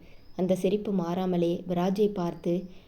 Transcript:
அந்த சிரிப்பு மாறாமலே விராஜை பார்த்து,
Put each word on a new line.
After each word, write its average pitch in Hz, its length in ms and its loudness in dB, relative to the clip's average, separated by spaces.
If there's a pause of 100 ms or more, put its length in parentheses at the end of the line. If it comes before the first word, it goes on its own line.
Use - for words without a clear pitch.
(360)
அந்த 185 180 2
சிரிப்பு 202 380 0
மாறாமலே 175 600 2 (160)
விராஜை 190 400 2
பார்த்து, 175 560 -2 (240)